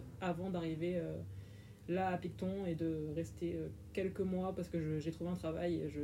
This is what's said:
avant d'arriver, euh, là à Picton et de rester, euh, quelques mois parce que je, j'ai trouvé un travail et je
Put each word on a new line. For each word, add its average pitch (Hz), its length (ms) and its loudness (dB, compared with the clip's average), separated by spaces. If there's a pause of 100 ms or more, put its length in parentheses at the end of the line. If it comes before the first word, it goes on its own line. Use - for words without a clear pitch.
(200)
avant 180 300 2
d'arriver, 170 480 0
euh, 160 180 -2 (720)
là 185 200 4
à 180 100 2
Picton 185 480 0
et 170 80 2
de 156 400 2
rester, 165 400 0
euh, 160 140 0 (240)
quelques 190 260 0
mois 185 380 2
parce 175 120 -2
que 170 120 2
je, 156 180 2
j'ai 156 140 0
trouvé 170 180 -2
un 180 60 2
travail 170 400 2
et 156 120 2
je 147 160 -2